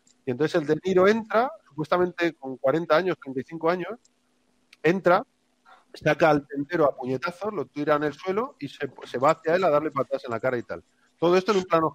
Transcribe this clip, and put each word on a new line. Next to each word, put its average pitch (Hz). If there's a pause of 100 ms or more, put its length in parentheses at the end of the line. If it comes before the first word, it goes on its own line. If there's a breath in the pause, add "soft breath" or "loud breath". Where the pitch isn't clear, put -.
(240)
Y 135
entonces 151
el 143
De 156
Niro 185
entra, 220 (160)
supuestamente 170
con 131
cuarenta 156
años, 175
treinta 131
y 123
cinco 160
años, 185 (840)
entra, 180 (680 soft breath)
saca 156
al 147
tendero 143
a 135
puñetazos, 135
lo 147
tira 147
en 147
el 147
suelo 202
y 143
se, 139 (180)
se -
va 139
hacia 160
él 190
a 175
darle 147
patadas 135
en 127
la 113
cara 127
y 113
tal. 87 (340)
Todo 175
esto 185
en 202
un 180
plano 160